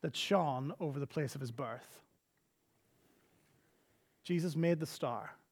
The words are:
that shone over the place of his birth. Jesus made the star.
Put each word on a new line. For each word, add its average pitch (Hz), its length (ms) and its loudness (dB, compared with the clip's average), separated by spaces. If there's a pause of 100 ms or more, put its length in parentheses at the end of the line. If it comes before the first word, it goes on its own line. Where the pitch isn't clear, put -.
that 156 140 -2
shone 147 640 2
over 143 200 -2
the 139 80 -2
place 147 280 -2
of 139 60 -8
his 120 100 -4
birth. 120 500 -8 (2250)
Jesus 170 320 2
made 165 240 4
the 156 60 -2
star. 113 500 -4 (160)